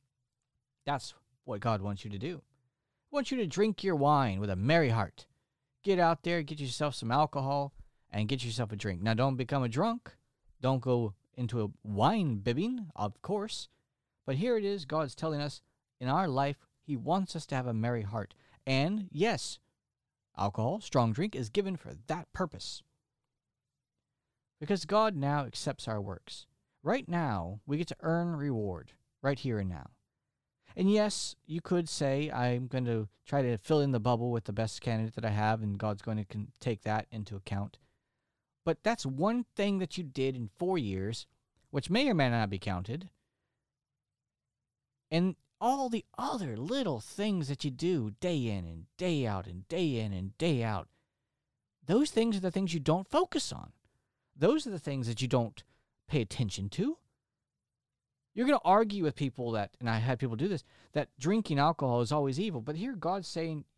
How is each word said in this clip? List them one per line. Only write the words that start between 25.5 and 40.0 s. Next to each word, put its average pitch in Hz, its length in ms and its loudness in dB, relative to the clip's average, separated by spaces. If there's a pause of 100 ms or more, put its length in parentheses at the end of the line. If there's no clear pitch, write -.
our 107 100 -2
works. - 480 -10 (340)
Right 226 280 -2
now, 110 560 -2
we 143 120 -2
get 165 120 -2
to - 100 -10
earn 165 380 0
reward, 110 560 -4 (280)
right 135 160 0
here 117 220 -2
and 95 100 -2
now. 78 200 -10 (840)
And 190 140 2
yes, 208 460 2 (100)
you 160 160 -6
could 175 280 0
say, 143 420 0
"I'm 123 360 0
going 127 180 -2
to 113 240 0 (160)
try 143 160 2
to 120 160 2
fill 151 240 4
in 139 100 4
the 120 80 2
bubble 120 320 2
with 117 140 -2
the 104 80 -6
best 110 280 -2
candidate 110 340 -2
that 113 100 -4
I 110 40 0
have, 107 320 2
and 101 160 -2
God's 104 240 -2
going 110 160 -4
to 104 80 -4
con-, 104 340 -8
take 113 240 -4
that 107 280 -2
into 107 240 -8
account." 101 420 -6 (840)
But 160 180 -2
that's 220 240 0
one 202 380 0 (120)
thing 202 240 2
that 180 180 -4
you 180 60 -4